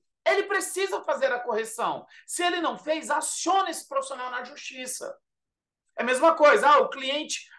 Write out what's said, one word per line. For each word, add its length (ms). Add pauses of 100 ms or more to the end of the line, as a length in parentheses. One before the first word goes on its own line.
(260)
ele 180
precisa 600
fazer 260
a 100
correção. 640 (200)
Se 160
ele 180
não 180
fez, 320
aciona 600
esse 160
profissional 440
na 140
justiça. 680 (840)
É 60
a 20
mesma 320
coisa. 320
"Ah, 100
o 120
cliente 500 (180)